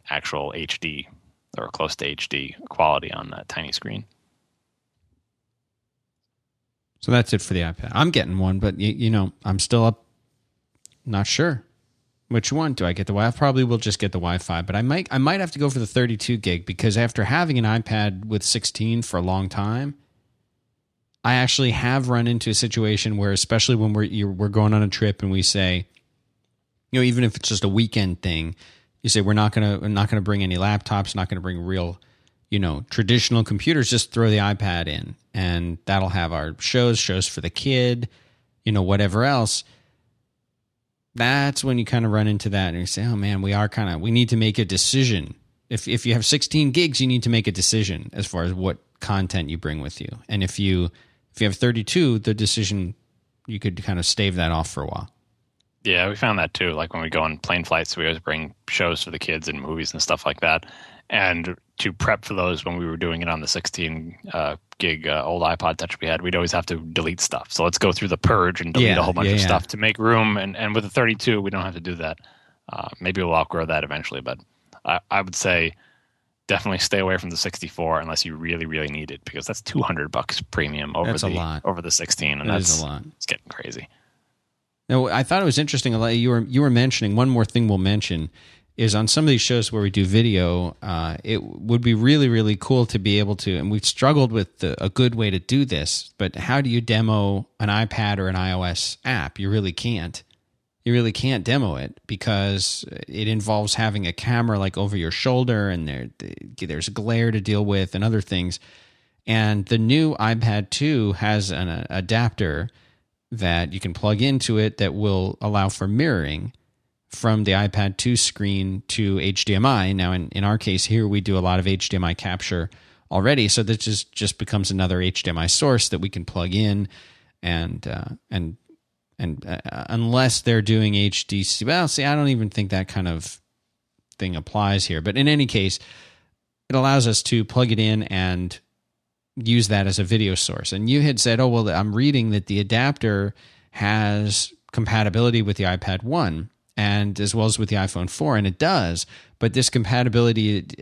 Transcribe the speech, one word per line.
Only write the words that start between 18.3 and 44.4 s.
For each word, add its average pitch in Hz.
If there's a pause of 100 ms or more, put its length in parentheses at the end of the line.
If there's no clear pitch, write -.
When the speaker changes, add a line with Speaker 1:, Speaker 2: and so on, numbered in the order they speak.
Speaker 2:
sixteen 113
for 95
a 87
long 92
time, 117 (1300)
I 123
actually 127
have 123
run 120
into 117
a 104
situation 107
where, 101
especially 113
when 107
we're, 107
you're, 101
we're 98
going 107
on 104
a 101
trip 101
and 98
we 95
say, 92 (1040)
you 131
know, 123
even 123
if 107
it's -
just 104
a 104
weekend 98
thing, 80 (500)
you 113
say, 110
"We're 101
not 104
gonna, 104
we're -
not 104
gonna 107
bring 98
any 92
laptops, 101
not 92
gonna 92
bring 90
real, 90 (500)
you 101
know, 85
traditional 117
computers, 127
just -
throw 117
the 107
iPad 98
in, 78 (180)
and 87
that'll 95
have 87
our 78
shows, 120
shows 95
for -
the 127
kid, 123 (560)
you 110
know, 98
whatever 98
else." 127 (1500)
That's 135
when 127
you 117
kinda 117
run 104
into 104
that 95
and 87
you 90
say, 98
"Oh 117
man, 101
we 98
are 104
kinda, 95
we 92
need 120
to 120
make 107